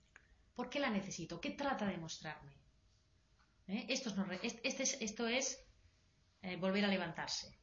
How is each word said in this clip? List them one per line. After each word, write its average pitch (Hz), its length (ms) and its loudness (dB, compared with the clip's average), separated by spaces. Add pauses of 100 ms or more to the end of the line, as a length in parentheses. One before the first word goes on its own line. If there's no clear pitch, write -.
(560)
por 247 140 -2
qué 285 100 0
la 277 100 4
necesito? 180 500 -2
¿Qué 294 120 -2
trata 277 340 0
de 185 120 2
mostrarme? 156 560 -8 (1120)
¿Eh? 226 220 -2
Esto 247 200 2
es 190 60 -2
no 190 100 4
re-, 180 180 -2
est-, 220 200 -2
este 262 200 0
es, - 180 2
esto 226 260 0
es, 254 340 2 (800)
eh, 185 140 -4
volver 190 300 4
a 202 40 6
levantarse. 165 720 0